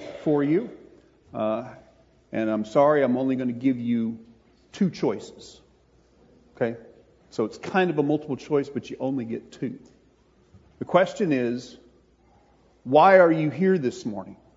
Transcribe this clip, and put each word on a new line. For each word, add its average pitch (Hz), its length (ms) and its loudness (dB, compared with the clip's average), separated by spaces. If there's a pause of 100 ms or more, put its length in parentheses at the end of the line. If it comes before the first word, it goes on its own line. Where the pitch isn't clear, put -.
(240)
for 147 180 2
you, 175 280 0 (640)
uh, 113 340 -4 (640)
and 113 180 -2
I'm 107 140 -2
sorry, 143 400 4
I'm 123 140 2
only 131 180 0
gonna 127 160 -4
give 123 260 -2
you 117 420 -2 (520)
two 190 180 0
choices. - 680 -6 (960)
Okay? 117 240 -4 (500)
So - 140 -4
it's - 140 -6
kind 185 320 -2
of 156 80 -6
a 151 60 2
multiple 147 340 -4
choice, 143 320 -4
but - 200 -10
you - 120 -12
only 131 240 -4
get 113 260 -12
two. - 260 -10 (1040)
The - 60 -10
question 185 480 2
is, 123 440 -2 (1080)
why 165 340 8
are 170 140 6
you 156 160 0
here 185 280 2
this 123 280 -4
morning? 98 320 -10 (200)